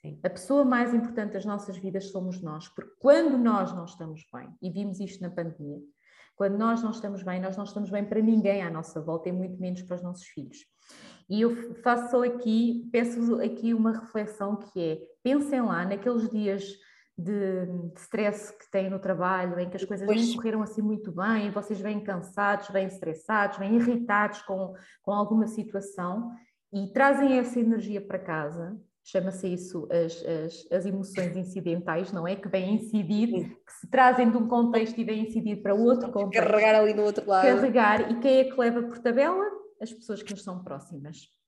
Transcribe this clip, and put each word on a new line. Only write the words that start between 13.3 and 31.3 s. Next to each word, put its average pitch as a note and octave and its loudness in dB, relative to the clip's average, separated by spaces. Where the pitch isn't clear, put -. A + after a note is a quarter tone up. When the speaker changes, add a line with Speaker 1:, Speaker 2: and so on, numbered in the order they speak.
Speaker 2:
aqui A3+ -2
uma A3 4
reflexão G#3 -4
que - -10
é, D#3+ -2
pensem C#4+ 0
lá F3+ 0
naqueles A3 -2
dias G3+ -2
de, F#3+ -2
de - -20
stress G#3 -4
que - -20
têm F#3+ 0
no F#3+ -4
trabalho, F3+ -2
em F3+ -4
que - -12
as - -6
coisas G3 -6
nem G#3+ 4
Speaker 1:
Pois. A#3 2
Speaker 2:
correram A3 -2
assim G#3+ -6
muito G#3+ -2
bem, G#3 0
vocês G3+ -6
vêm G#3 -4
cansados, G3+ -2
vêm F#3+ 0
estressados, G3 -2
vêm G3 2
irritados A#3 2
com, F#3+ -6
com G3 -2
alguma G#3 2
situação, G3 -6
e G3 -4
trazem C4+ 6
essa A#3+ 0
energia G#3 0
para - -8
casa, E3 -6
chama-se F#3 -2
isso F3+ -6
as, E3 0
as, D#3+ -6
as F3 0
emoções F#3+ -4